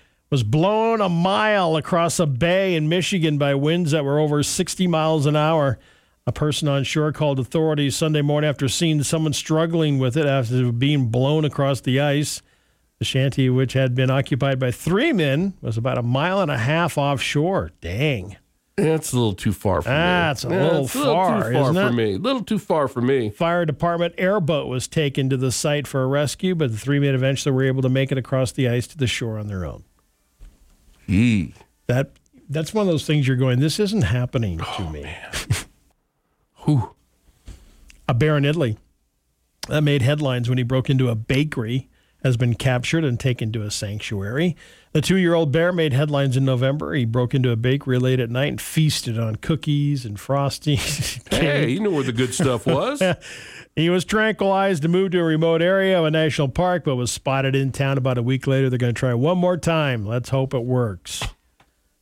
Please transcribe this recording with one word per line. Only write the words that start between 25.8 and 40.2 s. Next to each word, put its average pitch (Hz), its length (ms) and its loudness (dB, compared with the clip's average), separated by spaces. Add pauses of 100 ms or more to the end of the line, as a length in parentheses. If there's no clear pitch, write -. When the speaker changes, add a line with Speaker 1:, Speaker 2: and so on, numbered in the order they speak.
Speaker 1:
for 135 160 -2
a 131 40 0
rescue, 147 480 0
but 151 180 0
the 107 60 -6
three 143 200 0
men 139 160 2
eventually 135 400 0
were 131 100 2
able 131 180 0
to 127 80 2
make 135 220 0
it 131 60 -2
across 127 340 -2
the 127 160 0
ice 120 200 -2
to - 100 -20
the 131 80 0
shore 113 320 -4
on 104 100 -8
their 95 180 -6
own. - 160 -12 (1200)
Speaker 2:
Yee. 104 480 2 (340)
Speaker 1:
That, 127 240 -2 (360)
that's 156 240 -6
one 208 140 0
of 175 60 2
those 151 140 -2
things 151 200 2
you're 131 100 2
going, 127 240 2
"This 151 200 0
isn't 202 220 0
happening 113 560 -2
to 80 60 -8 (140)
Speaker 2:
Oh, 90 120 -6
Speaker 1:
me." 73 120 -10
Speaker 2:
man. - 320 -16
<laughs> - 1300 -10
Whew. 131 300 0 (1120)
Speaker 1:
A 131 60 0
bear 151 240 4
in 139 60 2
Italy 143 340 0 (880)
that 151 140 0
made 143 200 2
headlines 127 460 0